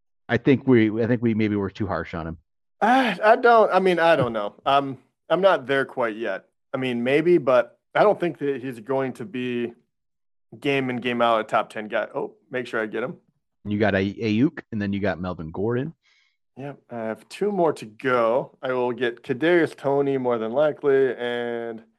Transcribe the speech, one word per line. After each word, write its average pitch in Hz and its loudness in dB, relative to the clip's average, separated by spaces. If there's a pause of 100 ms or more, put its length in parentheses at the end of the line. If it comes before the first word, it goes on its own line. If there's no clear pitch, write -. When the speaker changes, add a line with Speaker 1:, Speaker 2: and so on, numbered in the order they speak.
(280)
Speaker 1:
I 117 2
think - 2
we, 110 6
I 113 2
think 113 0
we 117 2
maybe 104 2
were 98 -2
too - -6
harsh 85 -6
on 82 -6
him. 82 -8 (420)
Speaker 2:
I, 233 0
I 220 6
don't, 233 4
I 185 2
mean, 185 2
I 165 4
don't 123 0
know. 104 -6 (120)
Um, 139 2 (300)
I'm 165 2
not 170 4
there 135 0
quite 117 -4
yet. 104 -6 (260)
I - -4
mean, 127 -4
maybe, 160 4
but 127 2 (160)
I 147 4
don't 202 4
think 170 -4
that 139 -4
he's 123 -10
going 131 -4
to 127 -12
be 120 -6 (880)
game 139 -2
in, 123 -4
game 120 -4
out, 117 2
a 110 -6
top 110 -2
ten 107 -10
guy. 107 -4
Oh, - -8 (160)
make 127 -6
sure 120 -4
I 110 -2
get 107 -6
him. 135 -8 (480)
Speaker 1:
You 104 -4
got 104 2
Ay-, 98 0
Ayuk, 113 0 (120)
and 110 -4
then 101 -2
you 101 -4
got 92 -2
Melvin 85 -8
Gordon. 120 -4 (640)
Speaker 2:
Yep, 139 -14 (120)
I 120 -12
have 110 -8
two 208 -4
more 175 0
to - -14
go. 120 0
I 131 -4
will 123 0
get 120 -4
Kadarius 156 2
Toney 139 0
more 123 0
than 110 -6
likely, 135 2
and 117 -6 (160)